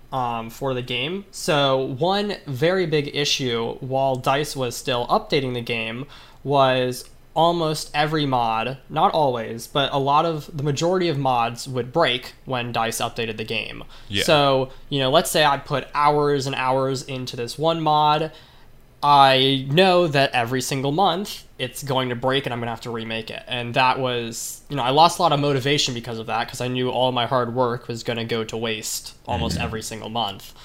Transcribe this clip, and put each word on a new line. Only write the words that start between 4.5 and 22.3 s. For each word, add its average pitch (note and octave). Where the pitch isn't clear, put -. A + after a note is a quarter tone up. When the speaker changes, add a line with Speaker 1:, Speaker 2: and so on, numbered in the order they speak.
Speaker 1:
was B2+
still A#2+
updating D3
the B2
game A#2
was C3
almost D#3+
every D3+
mod, A#2+
not E3+
always, A#2
but C#3
a C#3+
lot C#3+
of, D#3
the C#3
majority E3+
of C#3+
mods A#2+
would B2+
break B2+
when B2
dice A2+
updated A2+
the A2+
game. A2+
Speaker 2:
Yeah. G2+
Speaker 1:
So, C#3
you C#3+
know, C3
let's E3+
say D#3
I C#3+
put C3
hours D3
and C#3
hours C3
into B2+
this A#2+
one E3
mod, D3+
I C3+
know F3+
that C#3
every B2
single C#3
month F3+
it's B2+
going C3
to A#2+
break C3